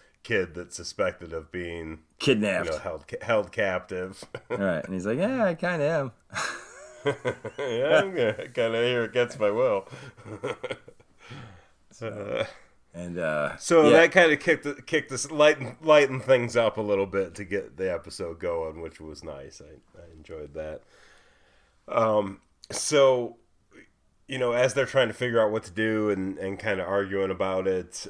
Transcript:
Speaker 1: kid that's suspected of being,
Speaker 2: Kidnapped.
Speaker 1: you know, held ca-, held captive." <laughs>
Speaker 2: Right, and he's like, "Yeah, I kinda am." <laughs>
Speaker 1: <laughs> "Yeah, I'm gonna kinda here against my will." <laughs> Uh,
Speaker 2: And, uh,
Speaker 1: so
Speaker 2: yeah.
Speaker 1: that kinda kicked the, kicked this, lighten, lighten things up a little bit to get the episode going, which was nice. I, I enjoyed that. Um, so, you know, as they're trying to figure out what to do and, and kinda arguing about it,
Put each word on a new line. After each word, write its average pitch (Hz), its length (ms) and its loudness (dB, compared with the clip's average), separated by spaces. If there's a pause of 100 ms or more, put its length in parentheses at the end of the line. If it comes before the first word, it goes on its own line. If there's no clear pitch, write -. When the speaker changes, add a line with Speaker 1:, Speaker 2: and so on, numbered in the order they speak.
(240)
Speaker 1:
kid 92 300 -2
that's 87 220 -12
suspected 87 560 -4
of 80 220 -10
being, 85 460 -8 (200)
Speaker 2:
Kidnapped. 104 460 -2
Speaker 1:
you 80 80 -4
know, 76 60 -6
held 82 280 -12
ca-, - 140 -12
held 107 320 0
captive." 95 720 -4 (140)
<laughs> - 120 -16
Speaker 2:
Right, 98 340 -2
and 92 100 -8
he's 92 120 -4
like, 117 120 -2
"Yeah, 226 280 -2
I 175 100 0
kinda 175 300 -2
am." 143 260 0 (220)
<laughs> - 80 -6 (600)
Speaker 1:
<laughs> - 40 -4 (520)
"Yeah, 135 460 2
I'm 190 100 -4
gonna 113 360 0
kinda 117 300 0
here 120 260 2
against 120 340 0
my 104 120 2
will." 113 360 2 (380)
<laughs> - 420 -8 (1300)
Uh, 104 440 -6 (460)
Speaker 2:
And, 87 280 -10
uh, 78 380 -2
Speaker 1:
so 165 260 6
Speaker 2:
yeah. 147 140 10
Speaker 1:
that 165 140 8
kinda 165 240 6
kicked 156 280 0
the, 147 180 -4
kicked - 300 -2
this, 135 180 -6
lighten, 147 520 4
lighten 143 380 6
things 120 380 2
up 110 200 2
a 110 40 -4
little 101 240 2
bit 92 300 -4
to 104 100 -10
get 87 320 -6
the 92 160 -2
episode 82 460 -8
going, 82 420 -4
which 82 180 -14
was 78 240 -16
nice. 71 380 -14
I, 76 380 -20
I 85 180 -20
enjoyed 78 380 -14
that. 78 260 -10 (1080)
Um, 107 540 0 (300)
so, 131 680 2 (880)
you 131 120 -6
know, 120 140 2
as 123 200 4
they're 135 140 0
trying 131 200 2
to 110 60 -6
figure 120 260 0
out 107 120 4
what 110 140 -2
to 92 60 -16
do 110 380 0
and, 95 300 -2
and 98 180 -6
kinda 98 260 -2
arguing 98 460 0
about 95 380 0
it, 92 420 -4